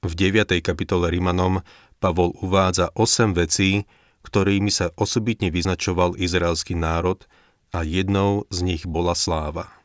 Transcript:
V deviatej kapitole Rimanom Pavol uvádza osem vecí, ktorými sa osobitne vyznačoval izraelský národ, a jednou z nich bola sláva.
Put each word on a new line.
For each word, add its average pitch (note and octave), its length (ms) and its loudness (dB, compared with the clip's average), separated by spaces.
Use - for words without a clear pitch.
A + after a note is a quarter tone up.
V F2 80 -4
deviatej F#2+ 480 2
kapitole F2 480 0
Rimanom F2+ 560 2
Pavol F2 380 2
uvádza F#2 580 2
osem A2 320 2
vecí, F#2+ 560 0
ktorými G2+ 460 2
sa F2+ 260 -2
osobitne G#2 540 -2
vyznačoval F2+ 680 0
izraelský E2+ 560 -2
národ, E2+ 480 -2
a E2 160 -4
jednou G2 640 0
z F2+ 160 -8
nich E2+ 160 -4
bola E2+ 320 -2
sláva. D#2 560 -4